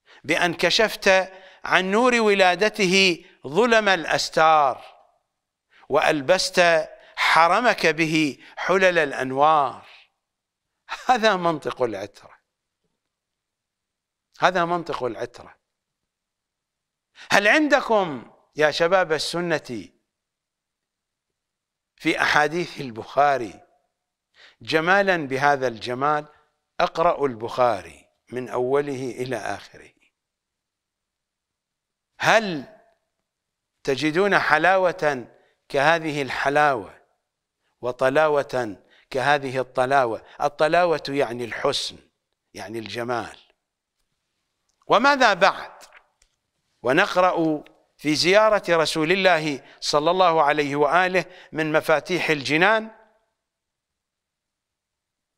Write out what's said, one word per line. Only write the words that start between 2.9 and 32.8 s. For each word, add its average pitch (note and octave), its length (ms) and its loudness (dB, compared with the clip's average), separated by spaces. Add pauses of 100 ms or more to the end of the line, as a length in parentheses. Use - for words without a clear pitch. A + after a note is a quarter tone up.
ظلم G#3+ 420 2
الأستار D#3 960 0 (1040)
وألبست D#3 1000 2 (260)
حرمك F3+ 680 2
به D#3 580 0 (140)
حلل F#3 400 0
الأنوار. C3+ 880 0 (1200)
هذا A3 300 2
منطق D#3+ 460 -4
العترة، G#2 580 -8 (2000)
هذا F3 260 2
منطق D#3+ 380 -6
العترة. - 540 -12 (1700)
هل G3+ 160 4
عندكم A#3 840 0 (240)
يا D3 160 0
شباب E3+ 400 0
السنة D3 760 -6 (2000)
في E3 260 -4
أحاديث D3+ 600 -2
البخاري B2 800 -2 (1000)
جمالا F3 560 0
بهذا C3+ 500 -2
الجمال؟ B2+ 600 -4 (520)
اقرأوا E3 480 -2
البخاري A2 800 -4 (220)
من A#2+ 200 -10
أوله C3 640 -4
إلى B2+ 240 -10
آخره، - 580 -12 (2250)
هل F3 580 -2 (1080)